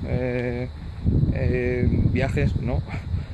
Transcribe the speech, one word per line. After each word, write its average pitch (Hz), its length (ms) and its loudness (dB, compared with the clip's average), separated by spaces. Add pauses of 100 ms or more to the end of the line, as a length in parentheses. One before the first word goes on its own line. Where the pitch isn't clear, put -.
eh, 123 640 -2 (680)
eh, 123 540 2
viajes, 135 680 2
¿no? 131 260 -2 (520)